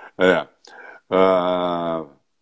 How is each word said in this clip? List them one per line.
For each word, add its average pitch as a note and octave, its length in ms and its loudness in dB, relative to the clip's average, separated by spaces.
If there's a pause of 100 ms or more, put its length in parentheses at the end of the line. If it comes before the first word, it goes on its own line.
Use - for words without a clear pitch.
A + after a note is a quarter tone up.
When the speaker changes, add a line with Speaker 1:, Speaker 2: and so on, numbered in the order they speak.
(180)
Speaker 1:
né? F#2 80 2
Speaker 2:
É. E2 220 2 (600)
Ah, F2+ 960 0 (380)